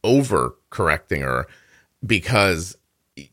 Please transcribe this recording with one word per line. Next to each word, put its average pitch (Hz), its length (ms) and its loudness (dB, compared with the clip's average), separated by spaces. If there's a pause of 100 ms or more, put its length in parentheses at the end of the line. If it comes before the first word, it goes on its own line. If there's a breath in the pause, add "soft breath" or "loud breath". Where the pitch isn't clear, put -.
overcorrecting 90 1200 0
her, 64 240 -4 (580 soft breath)
because 98 720 0 (420)
i-, 71 140 -20